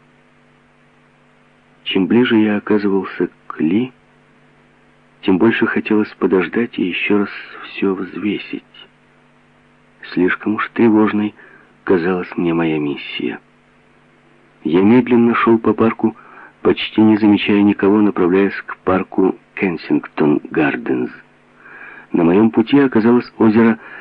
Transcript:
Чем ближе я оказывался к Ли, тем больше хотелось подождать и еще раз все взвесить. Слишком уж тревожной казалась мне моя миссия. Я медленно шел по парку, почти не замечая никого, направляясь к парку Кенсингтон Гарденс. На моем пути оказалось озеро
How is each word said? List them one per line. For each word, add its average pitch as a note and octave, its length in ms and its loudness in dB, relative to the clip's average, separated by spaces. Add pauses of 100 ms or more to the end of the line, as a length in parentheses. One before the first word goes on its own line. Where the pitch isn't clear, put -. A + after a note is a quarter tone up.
(1800)
Чем F#2+ 220 -2
ближе A#2 300 2
я G#2+ 200 2
оказывался G2 720 -2 (180)
к - 140 -12
Ли, G#2+ 320 -2 (1300)
тем F#2+ 160 0
больше A2+ 280 2
хотелось G#2+ 520 -2
подождать F#2+ 600 -2
и G2 80 -2
еще G2+ 320 -2
раз G2+ 120 -4 (340)
все F#2+ 300 -4
взвесить. - 680 -8 (1500)
Слишком F2+ 420 -2
уж - 180 -6
тревожной G#2+ 640 0 (500)
казалась F2+ 520 -2
мне E2+ 180 -2
моя D#2+ 240 -2
миссия. C#2 640 -8 (1200)
Я D#2+ 200 2
медленно A#2 520 4
шел A#2 240 2
по A2 140 0
парку, A2+ 440 -2 (460)
почти - 380 0
не G#2+ 160 6
замечая G#2 460 2
никого, G2+ 380 2
направляясь F#2+ 540 0 (120)
к - 120 -16
парку F#2 580 -2 (180)
Кенсингтон D2+ 840 -2 (100)
Гарденс. - 600 -4 (1000)
На F2 120 0
моем G#2 260 4
пути A#2 280 2
оказалось A#2+ 600 2
озеро A2+ 400 4 (220)